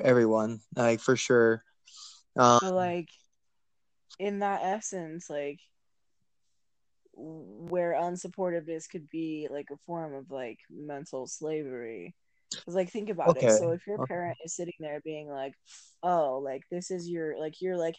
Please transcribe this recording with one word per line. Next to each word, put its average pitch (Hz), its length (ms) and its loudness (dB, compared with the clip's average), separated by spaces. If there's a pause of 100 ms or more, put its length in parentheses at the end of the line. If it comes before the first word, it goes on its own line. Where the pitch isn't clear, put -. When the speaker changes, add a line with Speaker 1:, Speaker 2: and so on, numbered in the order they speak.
Speaker 1:
everyone, 113 580 6 (160)
like, 117 240 4
for 127 160 4
sure. 113 480 6 (720)
Um, 123 240 10
Speaker 2:
But, 185 140 0
like, 175 340 0 (1080)
in 202 220 -4
that 202 220 -2
essence, 175 680 -6
like, 143 300 -6 (1500)
where 170 800 -4
unsupportiveness 170 960 -4
could 156 200 -12
be, 156 420 -6
like, 143 200 -8
a 139 60 -10 (100)
form 165 280 -8
of, 135 160 -14
like, 127 280 -8 (120)
mental 139 560 -10
slavery. 127 880 -8 (500)
'Cause, 175 100 -10
like, 185 160 0
think 214 200 -6
about 170 260 4
it. - 60 -4
Speaker 1:
Okay. 123 80 4
Speaker 2:
So 107 220 4
if 175 140 -6
your 202 120 -4
Speaker 1:
Okay. - 20 -6
Speaker 2:
parent 170 440 -6
is 170 120 -12
sitting 170 240 -8
there 151 220 -8
being 151 260 -10
like, 139 260 -8 (480)
"Oh, 160 380 2
like, 135 300 -6
this 180 200 -8
is 175 180 -6
your," 160 300 -4
like, 156 220 -8
you're 185 160 -2
like, 165 220 -2